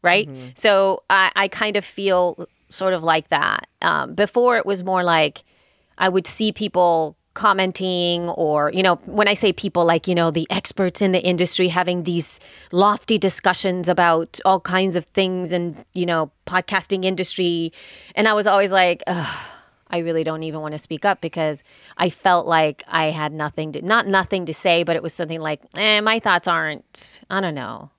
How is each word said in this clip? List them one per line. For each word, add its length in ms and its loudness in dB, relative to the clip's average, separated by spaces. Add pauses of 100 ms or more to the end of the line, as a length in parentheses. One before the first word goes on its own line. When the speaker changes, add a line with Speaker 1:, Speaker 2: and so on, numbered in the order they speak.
Speaker 1:
Right? 260 2
Speaker 2:
Mm-hmm. 260 -16
Speaker 1:
So 560 2
I, 240 4
I 140 0
kind 280 -4
of 80 -2
feel 600 -2 (220)
sort 260 -2
of 80 -4
like 280 2
that. 360 0 (160)
Um, 320 0
before 420 2
it 100 -2
was 180 -4
more 200 0
like 380 0 (560)
I 100 2
would 180 0
see 260 -2
people 640 0 (180)
commenting 960 0
or, 420 0
you 100 0
know, 140 4 (100)
when 220 0
I 60 2
say 180 0
people, 320 -2
like, 240 2
you 60 0
know, 160 2
the 200 -4
experts 520 -4
in 100 2
the 100 0
industry 460 0
having 360 -2
these 340 -4 (340)
lofty 460 2
discussions 720 0
about 560 2
all 160 4
kinds 360 0
of 100 -2
things 460 -2
and, 320 -4 (100)
you 120 -2
know, 240 0 (160)
podcasting 580 -2
industry. 680 -2 (420)
And 140 2
I 40 4
was 140 2
always 260 4
like, 340 4
"Ugh, 300 -4 (540)
I 80 -2
really 260 -2
don't 200 -4
even 160 -8
wanna 180 -8
speak 260 -10
up," 160 2
because 420 -4 (360)
I 120 0
felt 360 2
like 420 2
I 180 0
had 260 -4
nothing 400 -6
to, 100 -8
not 240 2
nothing 400 0
to 80 -8
say, 280 2
but 140 0
it 60 -4
was 120 -6
something 260 -8
like, 200 -6 (160)
"Eh, 240 2
my 200 0
thoughts 280 0
aren't, 720 -4 (100)
I 100 -2
don't 140 -2
know. 440 -10